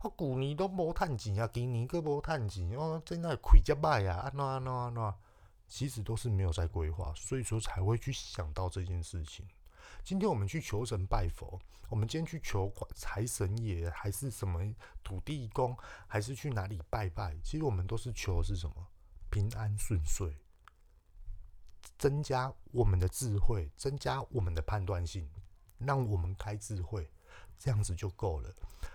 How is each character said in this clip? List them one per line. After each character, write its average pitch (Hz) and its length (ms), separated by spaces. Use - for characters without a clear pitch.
我 220 140
旧 131 220
年 139 180
都 190 120
无 180 240
赚 165 260
钱 101 200
啊， 113 140
今 123 200
年 117 160
还 170 100
无 147 220
赚 143 280
钱 92 300
哦， 160 260
这 170 120
哪 165 200
开 - 280
这 151 100
歹 139 340
啊， 87 100
安 135 180
怎， 139 80
安 131 200
怎， 107 80
安 123 220
怎？ 107 200
其 - 220
实 120 140
都 113 120
是 117 160
没 98 140
有 87 80
在 85 160
规 80 200
划， 80 280
所 - 200
以 127 60
说 110 180
才 - 220
会 113 160
去 135 140
想 85 400
到 92 160
这 90 160
件 90 180
事 80 220
情。 - 200
今 190 160
天 208 80
我 175 60
们 101 120
去 156 140
求 107 240
神 107 220
拜 107 200
佛， - 320
我 113 80
们 107 100
今 151 140
天 165 60
去 156 120
求 98 340
财 - 320
神 107 320
爷， 87 320
还 101 220
是 135 180
什 101 160
么 87 160
土 95 180
地 135 280
公， 123 280
还 107 140
是 117 140
去 151 160
哪 101 180
里 104 200
拜 107 200
拜？ 85 340
其 - 160
实 160 60
我 139 60
们 90 180
都 113 80
是 120 160
求 92 260
的 85 60
是 98 100
什 85 140
么？ 82 180
平 104 260
安 107 220
顺 104 260
遂， 78 320
增 143 260
加 131 300
我 120 140
们 98 140
的 90 100
智 107 300
慧， 90 380
增 139 200
加 131 340
我 123 100
们 85 140
的 80 60
判 101 240
断 90 220
性， 82 200
让 135 280
我 104 100
们 87 180
开 104 200
智 101 280
慧， 87 280
这 - 120
样 104 120
子 95 120
就 92 160
够 82 300
了。 92 140